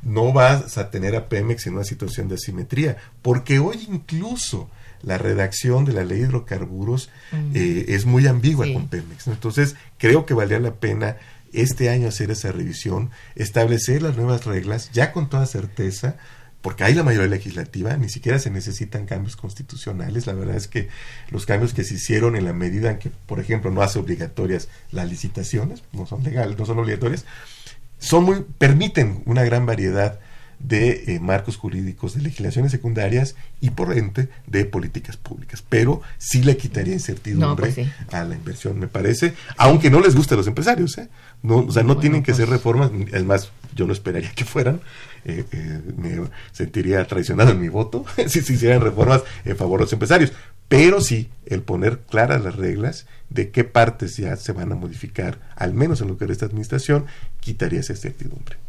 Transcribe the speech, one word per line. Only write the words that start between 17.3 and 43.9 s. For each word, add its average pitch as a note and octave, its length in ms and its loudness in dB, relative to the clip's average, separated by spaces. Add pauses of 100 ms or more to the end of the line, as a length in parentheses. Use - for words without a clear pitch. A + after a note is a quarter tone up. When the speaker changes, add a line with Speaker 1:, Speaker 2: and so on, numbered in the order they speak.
Speaker 1:
ni A#2+ 120 0
siquiera B2+ 300 0
se C3+ 100 -4
necesitan G2+ 560 -6
cambios G2 300 -6
constitucionales. G2 880 -8
La G2 80 -6
verdad G2 220 -4
es G2+ 140 -6
que G#2 180 -4 (420)
los - 160 -6
cambios A2+ 280 0
que - 100 -2
se G#2 120 -6
hicieron A2+ 420 2
en F#2 80 0
la F2 80 -2
medida F#2 360 -2
en G#2 100 -4
que, - 120 -8 (160)
por - 140 -6
ejemplo, G2+ 280 -2
no F#2+ 120 0
hace G2 180 2
obligatorias F2+ 680 -4 (220)
las F2 180 -4
licitaciones, G2 840 -4
no F#2+ 160 -8
son - 160 -6
legales, A#2 340 -2
no G#2+ 80 -4
son A2+ 140 -2
obligatorias, A#2 460 -2 (760)
son E3+ 240 4
muy, G3 220 2 (120)
permiten C3+ 680 4
una B2 180 4
gran A#2+ 220 2
variedad G2+ 540 0 (400)
de, A#2 440 2 (120)
eh, E2 40 -4
marcos G2 380 -2
jurídicos, F#2 580 -6
de C#3+ 60 -2
legislaciones B2+ 500 0
secundarias A#2 640 0 (240)
y, B2+ 120 0
por F3+ 260 -2
ende, A2 320 -2 (180)
de G2+ 160 2
políticas - 540 -6
públicas. - 500 -12
Pero B2 340 2 (160)
sí - 240 0
le C3+ 140 6
quitaría A#2+ 380 -4
incertidumbre A2 560 -2
Speaker 2:
No, D3 80 0
pues A2 180 0
sí. C3 160 -4 (220)
Speaker 1:
a E2+ 100 -4
la E2+ 120 -6
inversión, G2 440 -8
me F#2 80 -4
parece, A#2 460 0 (240)
aunque D3 320 8
no C#3 100 10
les F#3 160 10
guste C#3+ 200 6
a - 20 4
los G2 100 2
empresarios, E3 500 2
¿eh? A#3 120 -14 (320)
No, A2+ 160 4
o B2 160 4
sea, A2+ 100 6
no A2+ 120 4
Speaker 2:
Bueno, D3 60 0
Speaker 1:
tienen D3+ 220 4
que B2+ 80 2
Speaker 2:
pues B2+ 60 4
Speaker 1:
ser A2+ 120 4
reformas, A#2+ 420 4 (200)
es F#2+ 140 0
más, G2 260 2 (240)
yo F2+ 100 0
no F#2+ 60 0